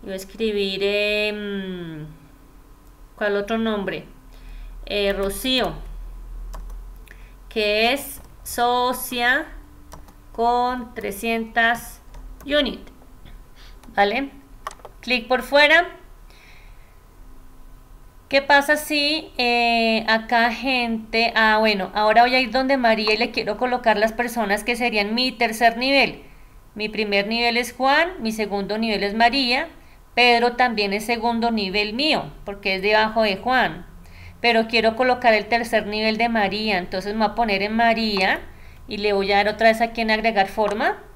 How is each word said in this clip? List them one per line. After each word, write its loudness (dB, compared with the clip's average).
y -20
voy -8
a -8
escribir, -2
em, -2
¿cuál 0
otro -2
nombre? -2
Eh, 0
Rocío, -2
que 2
es -8
socia 0
con 0
trescientas -2
unit, -2
¿vale? 0
Clic -2
por 0
fuera. 6
¿Qué 4
pasa 4
si, -2
eh, 2
acá 2
gente, -2
ah, 4
bueno, 0
ahora 6
voy 4
a 4
ir -2
donde 2
María 2
y 2
le 0
quiero -4
colocar 0
las 2
personas -2
que -2
serían 0
mi 0
tercer 2
nivel? 0
Mi -6
primer 0
nivel 0
es -2
Juan, 2
mi -2
segundo -4
nivel 0
es -2
María, 2
Pedro 6
también 0
es -4
segundo 0
nivel -2
mío, 0
porque -4
es -4
debajo 2
de 2
Juan, 0
pero 2
quiero 2
colocar 4
el 0
tercer 0
nivel -2
de 0
María, 0
entonces -6
me 2
voy 0
a -8
poner 0
en -2
María 2
y -8
le 0
voy 0
a 4
dar 4
otra 4
vez 4
aquí -2
en 0
agregar 2
forma 0